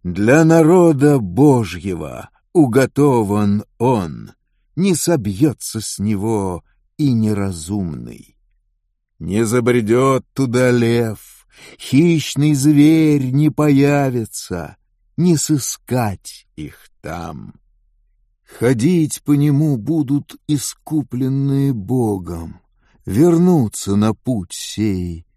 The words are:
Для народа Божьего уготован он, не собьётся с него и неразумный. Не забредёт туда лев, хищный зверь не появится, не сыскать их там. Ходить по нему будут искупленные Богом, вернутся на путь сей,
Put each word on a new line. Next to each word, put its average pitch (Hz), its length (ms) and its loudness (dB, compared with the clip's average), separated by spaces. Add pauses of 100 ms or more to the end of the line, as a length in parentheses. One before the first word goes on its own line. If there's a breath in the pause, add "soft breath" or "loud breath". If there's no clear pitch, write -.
Для 107 420 2
народа 160 760 4
Божьего 90 1080 -2 (220)
уготован 113 1120 2 (140)
он, 85 540 -4 (420)
не 185 220 0
собьётся 113 840 -2
с - 200 -10
него 98 640 -4 (320)
и 143 160 0
неразумный. 92 1200 -4 (840)
Не 95 260 -2
забредёт 123 880 2
туда 127 380 0
лев, 117 760 -2 (320 loud breath)
хищный 151 760 2
зверь 147 760 4
не 147 200 2
появится, 139 1300 0 (400)
не 170 200 2
сыскать - 1200 -6
их - 340 -16 (100)
там. 80 540 -12 (960)
Ходить 139 760 0
по 147 80 0
нему 147 440 2
будут 139 600 -4 (100)
искупленные 139 1300 -2
Богом, 95 840 -4 (440)
вернутся 160 920 2
на 107 200 2
путь 110 400 -6
сей, 90 720 -6 (100)